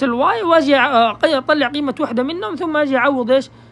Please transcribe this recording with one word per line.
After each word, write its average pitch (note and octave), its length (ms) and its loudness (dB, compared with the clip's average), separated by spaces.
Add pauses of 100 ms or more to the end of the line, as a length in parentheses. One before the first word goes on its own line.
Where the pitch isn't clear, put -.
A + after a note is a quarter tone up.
الواي C#4+ 400 0
وأجي D#4+ 340 4
أ-، A#3+ 360 2
أقي-، D4+ 240 0
أطلع C#4 320 0
قيمة C#4+ 320 -4
واحدة B3 220 -2
منهم، F4 320 -6
ثم D#4 220 -4
أجي C#4+ 200 0
أعوض B3+ 340 0
إيش؟ C4 200 0 (220)